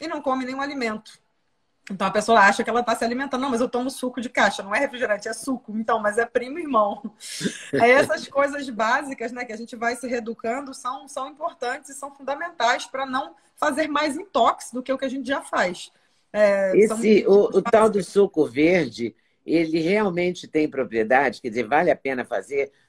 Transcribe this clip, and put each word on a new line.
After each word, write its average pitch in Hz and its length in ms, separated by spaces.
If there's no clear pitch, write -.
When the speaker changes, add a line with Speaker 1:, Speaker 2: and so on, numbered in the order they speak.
Speaker 1:
e 302 60
não 311 140
come 262 240
nenhum 269 160
alimento. 247 580
Então 190 160
a 190 40
pessoa 214 280
acha 202 240
que 226 60
ela 233 120
tá 226 140
se - 80
alimentando. 254 380
"Não, 277 80
mas 240 100
eu 254 100
tomo 254 220
suco 254 300
de 233 80
caixa, 214 340
não 196 100
é 226 60
refrigerante, 240 480
é 226 60
suco." 226 440
Então, 226 220
mas 208 180
é 233 80
primo 254 320
irmão. 233 460
<laughs> - 640
Aí 240 80
essas 302 380
coisas 277 400
básicas, 240 640
né, 247 100
que 240 80
a 214 60
gente 233 180
vai 233 220
se 254 100
reeducando 240 640
são, 254 360
são 269 180
importantes 294 640
e 277 40
são 277 220
fundamentais 285 680
pra 269 200
não 269 300
fazer 302 320
mais 294 280
intox 277 540
do 254 100
que 262 120
o 269 40
que 269 80
a 269 40
gente 262 180
já 277 140
faz. 196 500
É, 202 380
são 214 100
Speaker 2:
Esse, 220 300
o, 185 60
o 190 160
tal 208 280
do 196 100
Speaker 1:
básicas. 180 80
Speaker 2:
suco 190 380
verde, 127 720
ele 160 340
realmente 175 680
tem 156 200
propriedade? 123 720
Quer 131 80
dizer, 113 180
vale 151 220
a - 60
pena 127 300
fazer? 135 480